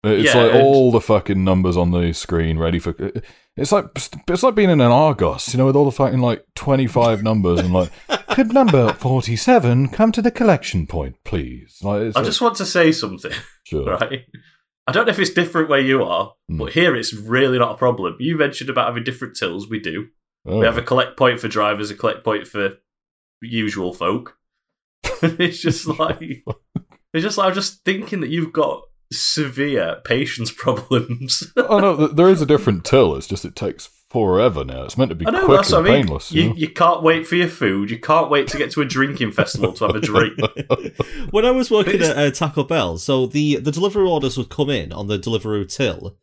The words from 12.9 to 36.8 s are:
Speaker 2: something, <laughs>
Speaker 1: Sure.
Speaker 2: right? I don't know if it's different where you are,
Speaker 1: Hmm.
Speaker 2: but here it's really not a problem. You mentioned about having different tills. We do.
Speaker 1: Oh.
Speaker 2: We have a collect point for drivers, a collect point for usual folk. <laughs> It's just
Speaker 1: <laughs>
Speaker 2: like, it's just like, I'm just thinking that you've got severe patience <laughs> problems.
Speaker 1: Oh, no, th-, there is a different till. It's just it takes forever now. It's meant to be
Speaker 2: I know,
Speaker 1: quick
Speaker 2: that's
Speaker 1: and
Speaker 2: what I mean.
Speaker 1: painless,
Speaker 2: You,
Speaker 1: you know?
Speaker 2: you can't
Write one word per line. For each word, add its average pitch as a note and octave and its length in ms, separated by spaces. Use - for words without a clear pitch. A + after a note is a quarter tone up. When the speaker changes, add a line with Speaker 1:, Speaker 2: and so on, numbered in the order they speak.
Speaker 2:
something, F#2+ 400
<laughs> - 160
Speaker 1:
Sure. C#2+ 220
Speaker 2:
right? B2 260
I B2+ 60
don't A3 140
know A3+ 40
if F#3+ 80
it's F#3+ 120
different E3 380
where C#3 120
you C3 240
are, F2 300
Speaker 1:
Hmm. E2 100
Speaker 2:
but G#2 160
here E3+ 200
it's A2+ 180
really B2 460
not A#2 140
a - 60
problem. A#2 420
You D#3+ 160
mentioned C#3 340
about B2 160
having A#2 180
different B2 320
tills. G2 320
We A2 120
do. F2 280
Speaker 1:
Oh. G2+ 120
Speaker 2:
We A2+ 60
have A#2 120
a A#2 40
collect B2+ 340
point B2 240
for A#2 80
drivers, G#2 420
a G2 60
collect - 260
point G2+ 240
for G2 280
usual G2+ 500
folk. G2+ 440
<laughs> - 180
It's E3+ 360
just - 300
Speaker 1:
<laughs> - 100
Speaker 2:
like, D#3 460
it's D#3+ 120
just G#3 120
like, G3 120
I'm F#3 60
just - 300
thinking G3 360
that B2+ 100
you've D#3+ 220
got E2 300
severe C3+ 920
patience A#2+ 480
<laughs> - 40
problems. A#2+ 1000
Speaker 1:
Oh, A3 240
no, F#3+ 160
th-, D3+ 160
there E3+ 160
is F#3 120
a D3 60
different B2+ 380
till. G2+ 320
It's C2+ 100
just - 180
it - 120
takes - 320
forever G2 560
now. C2 200
It's - 120
meant B2 120
to - 80
be E3 100
Speaker 2:
I A3+ 40
know, F#4+ 160
Speaker 1:
quick - 120
Speaker 2:
that's F#3+ 140
Speaker 1:
and E3 120
Speaker 2:
what G3+ 60
I A3+ 60
mean. C3 100
Speaker 1:
painless, D2+ 240
Speaker 2:
You, D#3+ 120
Speaker 1:
you - 80
know? - 40
Speaker 2:
you D#3 140
can't E3+ 340